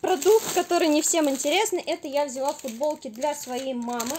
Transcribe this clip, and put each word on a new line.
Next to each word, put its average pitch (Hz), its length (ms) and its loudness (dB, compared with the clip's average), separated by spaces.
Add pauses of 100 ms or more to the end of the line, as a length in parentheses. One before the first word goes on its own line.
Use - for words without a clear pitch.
продукт, 370 540 4
который 349 340 2
не 302 140 4
всем 311 260 2
интересен, 330 580 0
это 339 220 -4
я 285 160 0
взяла 269 280 -4
футболки 269 560 -4
для 262 260 -4
своей 262 400 -6
мамы. 240 440 -4